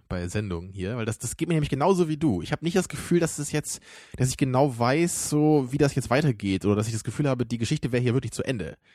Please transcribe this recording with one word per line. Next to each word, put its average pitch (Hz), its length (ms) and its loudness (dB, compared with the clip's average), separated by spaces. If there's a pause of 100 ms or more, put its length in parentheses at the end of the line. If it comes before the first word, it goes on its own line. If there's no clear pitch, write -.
bei 87 200 -4
Sendungen 92 440 -4
hier, 98 260 -6
weil 110 80 -4
das, 120 140 -4
das - 180 -8
geht 160 100 -2
mir 170 80 0
nämlich 147 140 0
genauso 165 400 2
wie 156 80 -2
du. 120 240 2
Ich - 100 -8
hab 151 120 -2
nicht 170 120 0
das 185 140 2
Gefühl, - 300 0
dass 165 180 0
es 147 140 -6
jetzt, - 300 -4 (360)
dass 127 120 2
ich - 80 -6
genau 131 420 2
weiß, 151 500 0
so, 151 420 4
wie 143 60 0
das 143 160 4
jetzt - 160 -2
weitergeht 107 560 2
oder 101 100 4
dass 107 120 0
ich 113 60 -4
das 110 100 -6
Gefühl 139 260 -2
habe, 123 160 0
die 117 140 -4
Geschichte 123 320 -2
wäre 123 100 0
hier 120 140 2
wirklich 120 180 -2
zu - 100 -6
Ende. 101 340 -6 (180)